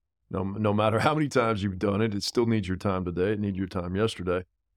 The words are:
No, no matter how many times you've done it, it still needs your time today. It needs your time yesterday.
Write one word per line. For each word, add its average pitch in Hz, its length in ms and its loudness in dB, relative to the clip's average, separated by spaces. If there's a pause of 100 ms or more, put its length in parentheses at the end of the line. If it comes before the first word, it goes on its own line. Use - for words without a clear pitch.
(300)
No, 95 120 -2
no 104 300 0
matter 107 280 4
how 151 140 2
many 151 140 0
times 113 340 2
you've 95 160 -2
done 101 220 0
it, 113 140 0
it 98 80 -4
still 120 240 0
needs 110 220 0
your 92 80 -2
time 92 280 -2
today. 90 280 0
It 104 80 -2
needs 101 160 -2
your 95 100 -2
time 90 300 -4
yesterday. 92 480 0 (320)